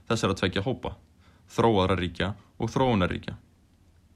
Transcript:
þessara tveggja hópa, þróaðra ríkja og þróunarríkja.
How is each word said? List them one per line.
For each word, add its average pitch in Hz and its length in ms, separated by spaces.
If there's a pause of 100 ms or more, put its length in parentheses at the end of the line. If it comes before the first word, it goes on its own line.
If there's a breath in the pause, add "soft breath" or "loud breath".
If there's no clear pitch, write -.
þessara 98 320
tveggja 95 240
hópa, 123 300 (580 soft breath)
þróaðra 98 480
ríkja 90 300 (340 soft breath)
og 113 80
þróunarríkja. 98 640 (800)